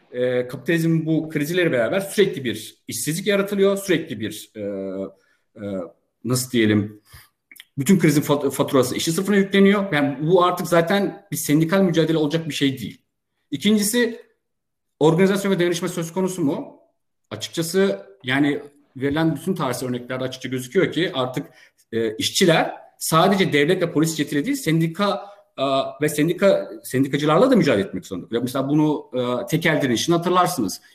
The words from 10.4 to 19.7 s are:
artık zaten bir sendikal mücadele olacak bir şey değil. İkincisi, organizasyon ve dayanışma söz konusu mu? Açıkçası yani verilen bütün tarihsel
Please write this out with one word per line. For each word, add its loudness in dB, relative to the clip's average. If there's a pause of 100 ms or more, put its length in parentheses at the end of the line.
artık 0
zaten 0
bir -4
sendikal 2
mücadele 2
olacak -2
bir -8
şey 0
değil. -12 (520)
İkincisi, 0 (760)
organizasyon 4
ve 0
dayanışma 0
söz -6
konusu -2
mu? -4 (500)
Açıkçası -2 (180)
yani 0 (360)
verilen 0
bütün -4
tarihsel -4